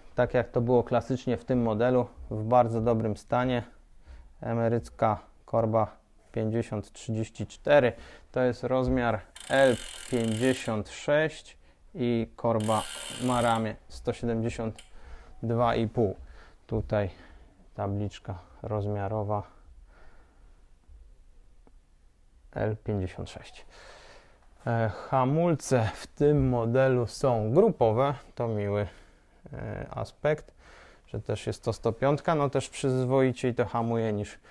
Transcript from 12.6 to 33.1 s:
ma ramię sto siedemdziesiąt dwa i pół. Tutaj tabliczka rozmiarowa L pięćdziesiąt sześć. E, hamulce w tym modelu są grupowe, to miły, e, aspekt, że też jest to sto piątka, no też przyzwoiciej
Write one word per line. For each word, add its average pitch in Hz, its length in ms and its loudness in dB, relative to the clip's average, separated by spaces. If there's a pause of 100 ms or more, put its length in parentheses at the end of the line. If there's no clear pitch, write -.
ma 123 180 2
ramię 113 340 2 (120)
sto - 260 -6
siedemdziesiąt 113 800 -4 (500)
dwa 117 320 2
i 113 120 0
pół. 110 280 0 (520)
Tutaj 104 420 -2 (640)
tabliczka 101 640 -6 (220)
rozmiarowa 104 800 -4 (3000)
L 107 260 -4
pięćdziesiąt 95 520 -6
sześć. - 360 -18 (1040)
E, 117 220 2
hamulce 135 1040 0
w - 140 -16
tym 143 420 4
modelu 123 580 2
są 113 460 0
grupowe, 139 600 4 (220)
to 120 120 -4
miły, 104 400 0 (640)
e, 110 380 -10
aspekt, - 640 -4 (540)
że 107 140 -8
też 110 260 -6
jest - 160 -6
to 113 100 -2
sto 113 200 -2
piątka, 147 420 0
no 143 140 2
też 131 200 -2
przyzwoiciej 131 880 0